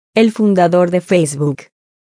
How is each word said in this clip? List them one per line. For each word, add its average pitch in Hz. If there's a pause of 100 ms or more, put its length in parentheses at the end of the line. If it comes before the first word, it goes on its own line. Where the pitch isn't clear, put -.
(140)
el 220
fundador 180
de 180
Facebook. 147 (520)